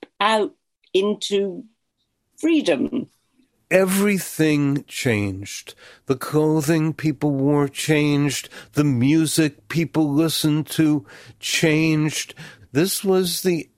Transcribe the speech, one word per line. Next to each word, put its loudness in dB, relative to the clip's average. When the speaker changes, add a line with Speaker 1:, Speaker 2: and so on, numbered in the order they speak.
Speaker 1:
out 0
into -2
freedom. 0
Speaker 2:
Everything 2
changed. -4
The 2
clothing 0
people -2
wore 2
changed. 0
The 2
music 0
people -2
listened 0
to 0
changed. 0
This 0
was 0
the -2